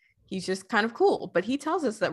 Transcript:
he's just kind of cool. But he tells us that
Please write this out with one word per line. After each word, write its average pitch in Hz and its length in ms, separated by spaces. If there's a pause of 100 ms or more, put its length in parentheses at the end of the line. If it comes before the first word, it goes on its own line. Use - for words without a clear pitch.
(260)
he's 185 180
just 190 240
kind 214 160
of 233 80
cool. - 400
But 190 120
he 247 120
tells 320 280
us 214 160
that 165 120